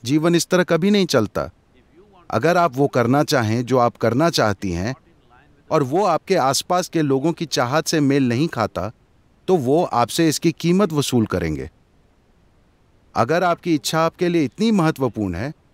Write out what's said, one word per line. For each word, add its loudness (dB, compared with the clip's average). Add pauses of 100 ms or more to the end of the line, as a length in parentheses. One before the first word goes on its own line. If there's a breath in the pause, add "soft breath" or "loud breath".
जीवन 0
इस 0
तरह 0
कभी 0
नहीं 2
चलता। -2 (800)
अगर 0
आप 2
वो 2
करना 2
चाहें 0
जो 0
आप 2
करना 0
चाहती 0
हैं -4 (760)
और 2
वो 0
आपके -2
आसपास 0
के -2
लोगों 0
की -8
चाहत -2
से 0
मेल 2
नहीं 0
खाता, -4 (560)
तो 4
वो 2
आपसे 0
इसकी 0
कीमत 0
वसूल 0
करेंगे। -4 (1500)
अगर 2
आपकी 0
इच्छा -4
आपके 0
लिए 2
इतनी -2
महत्वपूर्ण 0
है, -8 (200)